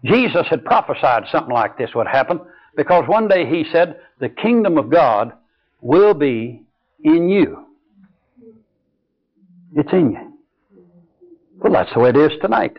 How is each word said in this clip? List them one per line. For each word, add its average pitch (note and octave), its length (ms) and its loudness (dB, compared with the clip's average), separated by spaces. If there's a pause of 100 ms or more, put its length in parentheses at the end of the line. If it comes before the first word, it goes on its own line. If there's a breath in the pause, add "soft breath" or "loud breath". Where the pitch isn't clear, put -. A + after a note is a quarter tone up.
Jesus G#3 460 0
had C3+ 160 -4
prophesied C3 640 0
something D#3 220 -4
like A2 240 -2
this A#2 160 -8
would A2+ 140 -2
happen C3+ 320 -2 (360 soft breath)
because D#3 320 2
one G#3+ 200 0
day F#3 180 2
he D#3 260 -4
said, E3+ 280 0 (200 soft breath)
"The B2 100 -6
kingdom G#3 480 0
of A#2+ 120 -2
God A#2+ 440 2 (480)
will F#3 320 4
be B2 500 -4 (400)
in E3+ 260 2
you." - 360 0 (2000)
It's D3 160 -2
in D#3+ 220 2
you. - 200 -16 (1200)
Well, G3+ 160 -2
that's F#2+ 200 -2
the A#2 60 -2
way B2 100 4
it C3 80 2
is D3+ 140 4 (100)
tonight. B2 380 -4